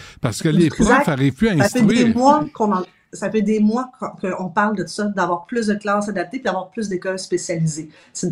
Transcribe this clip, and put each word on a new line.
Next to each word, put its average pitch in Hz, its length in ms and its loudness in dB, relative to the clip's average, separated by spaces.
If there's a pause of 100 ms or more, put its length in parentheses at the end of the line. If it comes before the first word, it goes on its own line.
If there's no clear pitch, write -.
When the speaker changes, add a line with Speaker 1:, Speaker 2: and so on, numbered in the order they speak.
(200)
Speaker 1:
parce 113 220 -4
que 170 60 2
les 160 180 4
Speaker 2:
Exact. - 180 0
Speaker 1:
profs 254 220 4
n'arrivent 139 280 2
plus 226 140 2
à 185 100 2
Speaker 2:
Ça 143 100 6
fait 247 140 2
des 220 120 4
Speaker 1:
instruire. 233 220 4
Speaker 2:
mois 285 280 4 (100)
qu'on 208 180 0
en, 185 100 0 (300)
ça 208 180 -6
fait 220 120 0
des 214 180 0
mois 233 300 2 (100)
qu'on, - 300 -6
qu'on 185 180 -6
parle 214 280 0
de 180 80 -4
ça, 208 200 -6
d'avoir 180 420 -2
plus 233 220 -4
de 208 60 2
classes 208 340 -2
adaptées 190 300 -6
puis 262 60 -12
d'avoir 185 260 -4
plus 214 180 -8
d'écoles 185 300 -4
spécialisées. 165 680 -4 (240)
C'est, - 200 -6